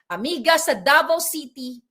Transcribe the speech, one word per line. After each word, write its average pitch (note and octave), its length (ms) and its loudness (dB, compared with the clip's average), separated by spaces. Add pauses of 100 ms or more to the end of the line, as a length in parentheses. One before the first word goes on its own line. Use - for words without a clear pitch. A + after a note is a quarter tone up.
(140)
amiga B3+ 480 0
sa C#4 160 0
Davao D4+ 400 4
City. B3+ 720 -10